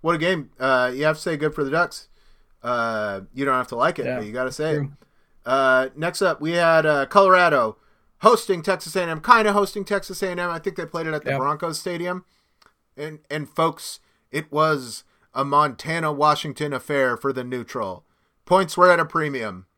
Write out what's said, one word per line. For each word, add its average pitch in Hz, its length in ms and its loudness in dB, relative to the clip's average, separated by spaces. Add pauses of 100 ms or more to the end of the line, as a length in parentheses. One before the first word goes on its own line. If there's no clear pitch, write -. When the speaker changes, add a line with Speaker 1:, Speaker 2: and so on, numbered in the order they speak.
Speaker 1:
What 170 140 0
a - 20 -4
game. 165 420 -2
Uh, 127 360 2
you 139 80 -4
have 156 140 2
to - 40 -18
say 165 140 -4
good 151 180 -2
for 151 100 -4
the 135 80 -2
Ducks. 165 360 -2 (560)
Uh, 110 580 -4 (120)
you 135 120 -6
don't 135 100 0
have 127 120 -2
to 123 80 -10
like 151 240 0
it, 123 60 -4
Speaker 2:
Yeah, 127 120 -6
Speaker 1:
but 110 80 -8
you 107 60 -12
gotta 127 200 -4
say 156 200 -4
it. 151 60 0
Speaker 2:
true. 143 140 -6 (540)
Speaker 1:
Uh, 131 500 2
next 170 260 -4
up, 170 180 2
we 156 140 -4
had, 165 320 4
uh, 143 220 2
Colorado 175 720 6 (420)
hosting 202 440 4
Texas 180 320 -4
A 190 60 2
and 170 100 -4
M, 156 100 -6
kinda 220 300 4
hosting 202 320 0
Texas 196 400 -4
A 190 60 -2
and 175 100 -6
M. 175 100 -4
I 165 100 -6
think 175 180 -6
they 170 80 -6
played 165 200 -6
it 160 80 -4
at 151 120 -6
the 139 60 -4
Speaker 2:
Yep. 139 80 -2
Speaker 1:
Broncos 151 400 -4
Stadium. 180 460 -6 (720)
And, 151 220 -12 (100)
and 147 200 -6
folks, - 500 -4 (320)
it 156 200 -8
was 143 520 -2 (300)
a 135 100 -2
Montana-Washington 147 1300 0
affair 131 440 0
for 135 160 -4
the 127 100 -6
neutral. 117 640 -8 (400)
Points 185 320 2
were 180 120 8
at 170 100 6
a 160 60 0
premium. 123 600 -6 (120)